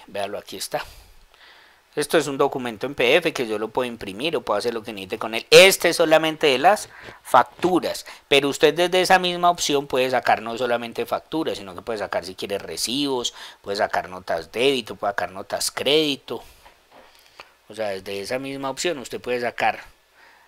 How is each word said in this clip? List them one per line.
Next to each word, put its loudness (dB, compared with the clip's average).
Véalo, -8
aquí -12
está. -6
Esto 2
es 2
un -4
documento -2
en -8
P 0
D 6
F 0
que -4
yo -2
lo -4
puedo -2
imprimir -6
o -4
puedo 0
hacer -2
lo -8
que -12
necesite -10
con -6
él. -6
Este 8
es 0
solamente 2
de 4
las 2
facturas, 2
pero 4
usted 4
desde 2
esa 6
misma 0
opción 0
puede 0
sacar 2
no -6
solamente -2
facturas, -4
sino -12
que -14
puede -6
sacar -4
si -12
quiere -6
recibos, -4
puede -6
sacar -2
notas -6
débito, 0
puede -2
sacar -6
notas -6
crédito. -2
O -20
sea, -4
desde -6
esa -4
misma -8
opción -4
usted -10
puede -4
sacar -2